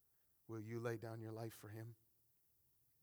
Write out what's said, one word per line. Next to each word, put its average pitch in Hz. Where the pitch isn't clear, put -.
Will 113
you 113
lay 117
down 113
your 113
life 110
for 107
him? 113